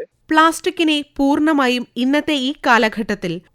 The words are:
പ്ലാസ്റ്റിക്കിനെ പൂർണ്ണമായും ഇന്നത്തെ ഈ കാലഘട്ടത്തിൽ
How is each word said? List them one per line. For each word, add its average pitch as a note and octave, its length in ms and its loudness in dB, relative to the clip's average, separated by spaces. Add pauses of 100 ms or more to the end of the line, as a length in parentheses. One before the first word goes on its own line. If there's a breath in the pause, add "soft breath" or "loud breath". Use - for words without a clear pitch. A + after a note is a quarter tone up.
(320)
പ്ലാസ്റ്റിക്കിനെ D#4 760 0 (120)
പൂർണ്ണമായും C#4 800 0
ഇന്നത്തെ C#4+ 380 0
ഈ C4+ 200 -2 (120)
കാലഘട്ടത്തിൽ G#3+ 760 0 (140 soft breath)